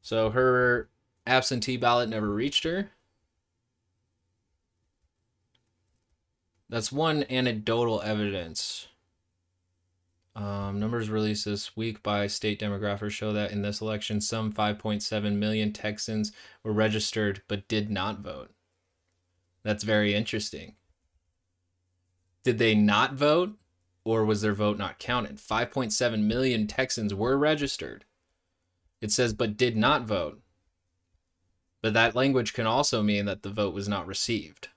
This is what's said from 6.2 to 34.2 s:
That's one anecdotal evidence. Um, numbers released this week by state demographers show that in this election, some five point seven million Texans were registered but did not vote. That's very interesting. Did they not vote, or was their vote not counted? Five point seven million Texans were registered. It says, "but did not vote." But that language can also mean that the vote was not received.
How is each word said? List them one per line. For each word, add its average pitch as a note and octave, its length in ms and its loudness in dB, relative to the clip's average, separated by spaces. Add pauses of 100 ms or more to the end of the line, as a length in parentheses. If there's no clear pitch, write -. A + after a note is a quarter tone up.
That's A#2 240 -4
one D3+ 380 0
anecdotal A#2 720 0
evidence. G2+ 840 -4 (1500)
Um, G2+ 460 -4
numbers A2+ 280 -2
released G#2+ 380 0
this G2+ 300 -6
week A2 260 -6
by G2+ 240 0
state G#2 340 -2
demographers G2+ 520 -4
show G#2+ 200 -4
that G#2 200 -2
in G2+ 100 -2
this G#2 180 -4
election, G#2+ 400 -4
some A2 320 -4
five G#2+ 260 0
point G#2 240 -4
seven G#2 360 -2
million G#2+ 340 0
Texans G#2+ 600 -4 (300)
were G#2+ 100 -4
registered G#2+ 760 0
but G2+ 200 -6
did G#2+ 220 0
not G2 280 -2
vote. F2+ 340 -12 (1120)
That's G#2 220 -2
very G#2 300 4
interesting. G#2 640 -4 (1700)
Did A#2 160 2
they A2 160 6
not G#2+ 400 6
vote, D#3+ 420 2 (460)
or A2+ 220 2
was G#2+ 180 2
their G#2+ 120 2
vote G#2 220 0
not G2 220 -6
counted? A#2+ 400 -4
Five A#2 320 -2
point A#2+ 220 -2
seven A2 340 2
million A#2 400 2
Texans G#2+ 480 -2
were B2 240 2
registered. C#3+ 680 -2 (960)
It A2 120 -2
says, A#2+ 200 2
"but G#2+ 240 -2
did A#2+ 200 2
not B2+ 280 4
vote." F2+ 380 -4 (1400)
But A2 100 0
that A2+ 240 4
language C3 360 2
can A2+ 140 -2
also A#2 360 2
mean G#2 240 2
that G2 160 -6
the G2 80 -8
vote G2+ 240 -2
was G2+ 140 -6
not F#2+ 180 -4
received. F#2+ 720 -6